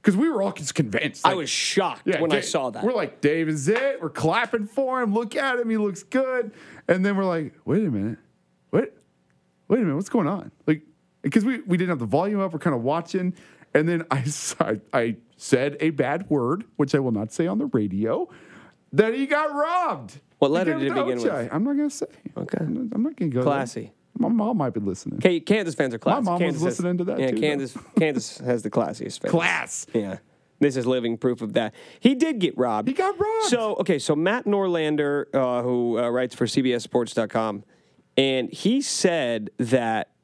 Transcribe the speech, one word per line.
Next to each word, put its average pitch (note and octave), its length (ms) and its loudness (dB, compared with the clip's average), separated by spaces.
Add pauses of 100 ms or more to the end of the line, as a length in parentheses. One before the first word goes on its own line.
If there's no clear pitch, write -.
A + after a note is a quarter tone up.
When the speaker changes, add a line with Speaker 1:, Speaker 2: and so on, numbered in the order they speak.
Speaker 1:
'cause G3+ 120 6
we C4 140 4
were A#3+ 140 0
all G3 100 0
just - 220 -10
convinced. C3+ 520 -2
Speaker 2:
I F3+ 40 6
Speaker 1:
Like, F#3+ 80 -2
Speaker 2:
was C#3+ 120 -6
shocked - 540 -2
Speaker 1:
yeah, F3+ 160 0
Speaker 2:
when E3 100 2
I D3 60 4
Speaker 1:
Dave, C3 80 0
Speaker 2:
saw C3+ 260 -2
that. A2 140 -6
Speaker 1:
we're A#3+ 80 0
like, F#3 300 -4
"Dave D#3 260 2
is D3+ 180 -2
it." B3+ 360 0
We're D#3+ 80 -4
clapping G#3+ 560 0
for B3+ 340 0
him. G#3+ 140 2
Look A#3 200 -2
at C4 240 0
him. A#3 120 -2
He A3 80 2
looks G3+ 240 -2
good. B3+ 500 0 (340)
And F#3 180 2
then G3+ 120 2
we're G3 80 0
like, E3 300 -2 (100)
"Wait F#3 220 2
a D#3+ 40 0
minute. G#2+ 280 -2 (520)
What? - 240 0 (760)
Wait A3 100 4
a B3+ 40 2
minute. C#3+ 140 2
What's F#3+ 140 -4
going G#3 180 2
on?" F#3+ 240 -4 (140)
Like, D#3 160 2 (500)
'cause G#3+ 140 4
we, B3 160 0
we F3+ 160 2
didn't F3+ 100 0
have E3+ 100 0
the A#2+ 60 -2
volume F3 360 0
up. F#3+ 120 -2
We're D#3+ 60 -8
kinda C#3+ 180 0
watching. E3+ 580 -2 (380)
And D#3 160 4
then E3+ 220 -2
I, C3+ 80 2
<laughs> - 20 0
s-, - 400 -6
I, G#2+ 200 0 (120)
I A#2 240 0 (220)
said C#3 420 0
a D#3+ 100 2
bad C#3+ 380 -2
word, D3 360 0 (120)
which C#3+ 180 0
I D3 40 4
will C3 140 0
not G#2+ 200 -2
say E3 140 0
on F#3+ 100 -2
the C4 100 0
radio, A#2 640 0 (640)
that A3 220 4
he C4+ 120 -2
got D4+ 280 0
robbed. D4 680 -2 (200)
Speaker 2:
What C#3 80 6
Speaker 1:
He D3 60 2
Speaker 2:
letter F3 180 2
Speaker 1:
gave - 80 -2
Speaker 2:
did C#3 120 0
it - 20 -4
Speaker 1:
to C3 100 0
Speaker 2:
begin A#2+ 180 -2
with? A3 100 2
Speaker 1:
Ochai. - 180 -4
I'm G3+ 140 0
not C#4+ 140 0
gonna D4 100 0
say. - 180 -6 (300)
Speaker 2:
Okay. - 240 -4
Speaker 1:
I'm D#3+ 140 -2
not, B3+ 200 -6
I'm G#3+ 80 0
not D4+ 140 -4
gonna E3 140 -2
go B2+ 100 0
there. B2 40 0
Speaker 2:
Classy. B2+ 480 -2 (260)
Speaker 1:
My A#3+ 120 0
mom A3+ 260 0
might C#3 160 0
be A2 80 -4
listening. G2 400 -6
Speaker 2:
K-, E3+ 200 4
Kansas G3 340 0
fans C3 180 0
are A2+ 60 -6
classy. B3 260 2
Speaker 1:
My F#3 60 0
mom F3 80 0
Speaker 2:
Kansas E3 240 0
Speaker 1:
was E3 160 0
Speaker 2:
has, - 20 -
Speaker 1:
listening F3+ 180 0
to F3 60 -2
that F3+ 140 -2
Speaker 2:
yeah, C3+ 100 0
Speaker 1:
too, B2 60 0
though. A2 80 0
Speaker 2:
Kansas, C#3+ 360 -2 (200)
Kansas D3+ 400 0
has B2 240 -2
the G#2+ 80 -4
classiest - 500 -2
fans. - 100 -2
Speaker 1:
Class. E3+ 640 0
Speaker 2:
Yeah. G#2 260 -2 (400)
This C#3 200 2
is A#2+ 80 -2
living A#2 320 0
proof A#2+ 240 -2
of G#2+ 100 -6
that. A2+ 220 -2 (260)
He C4 140 6
did C4+ 240 0
get F3+ 180 0
robbed. A#2 320 0
Speaker 1:
He C4 60 -2
got F#4 260 0
robbed. A4 300 0
Speaker 2:
So, A3+ 240 0
okay, E3+ 240 0
so D3 180 0
Matt F#3+ 300 0
Norlander, D#3 880 0
uh, B2+ 280 2
who, A#2+ 360 0
uh, A#2+ 100 0
writes B2 260 -2
for B2 120 0
C C3 160 0
B B2+ 100 2
S A#2 100 0
Sports A#2+ 300 -2
dot A2 160 0
com, G#2+ 340 -2 (540)
and C3 340 2
he B3 300 2
said B2+ 800 0
that A#2 540 0 (120)